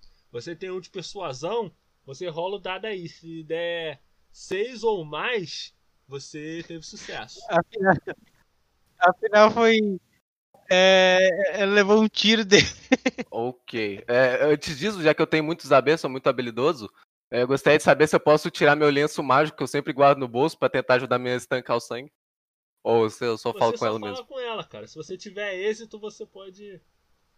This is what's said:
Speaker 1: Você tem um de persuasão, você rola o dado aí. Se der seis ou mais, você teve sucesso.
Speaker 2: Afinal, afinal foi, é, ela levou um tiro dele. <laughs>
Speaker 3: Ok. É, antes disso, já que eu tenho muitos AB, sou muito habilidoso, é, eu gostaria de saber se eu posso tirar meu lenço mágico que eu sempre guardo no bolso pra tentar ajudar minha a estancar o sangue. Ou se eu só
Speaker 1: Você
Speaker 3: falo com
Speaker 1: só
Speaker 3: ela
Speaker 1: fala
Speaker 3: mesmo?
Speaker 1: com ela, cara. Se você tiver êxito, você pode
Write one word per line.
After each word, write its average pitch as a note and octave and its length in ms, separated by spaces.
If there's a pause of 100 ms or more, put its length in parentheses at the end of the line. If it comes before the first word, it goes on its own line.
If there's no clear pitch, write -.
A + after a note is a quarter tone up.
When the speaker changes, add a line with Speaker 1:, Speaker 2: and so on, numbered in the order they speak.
(300)
Speaker 1:
Você D#3+ 260
tem F#3 140
um F#3 100
de E3+ 80
persuasão, F3 840 (360)
você C3+ 220
rola F3 280
o - 20
dado F#3+ 280
aí. F#3 240
Se E3 320
der E3 580 (320)
seis G#3+ 500
ou G#3 220
mais, F3 680 (340)
você D#3 580
teve E3 160
sucesso. - 580 (100)
Speaker 2:
Afinal, F#3+ 440 (1040)
afinal G#3 520
foi, G#3+ 500 (680)
é, F#3 920
ela G3 120
levou G#3 280
um A3 80
tiro A3 360
dele. F#3 220
<laughs> - 640
Speaker 3:
Ok. G#2+ 760
É, B2 380
antes D3+ 340
disso, F#3+ 240
já D3+ 120
que - 60
eu D#3 60
tenho D#3 160
muitos D3+ 300
AB, C#3 240
sou D3+ 140
muito C3 180
habilidoso, B2 640 (380)
é, A#2+ 120
eu B2 60
gostaria C#3+ 300
de - 60
saber D#3 220
se - 80
eu E3+ 60
posso D3+ 300
tirar D3 260
meu D3+ 140
lenço D3 320
mágico C#3+ 340
que - 60
eu C3+ 40
sempre C#3+ 260
guardo C#3 260
no C3 100
bolso B2+ 300
pra C3 100
tentar B2+ 260
ajudar B2 240
minha B2 160
a B2 40
estancar B2 380
o A#2+ 40
sangue. B2 320 (680)
Ou A2+ 260
se G#2+ 160
eu A2+ 140
só A#2+ 140
Speaker 1:
Você - 60
Speaker 3:
falo A2+ 140
com A2+ 60
Speaker 1:
só A#2 80
Speaker 3:
ela A2 120
Speaker 1:
fala G#2 120
Speaker 3:
mesmo? G2+ 160
Speaker 1:
com C5+ 120
ela, A3 260
cara. A2 220
Se - 100
você D#3 200
tiver G3+ 380
êxito, G#3+ 440
você G#3 280
pode G3 540 (580)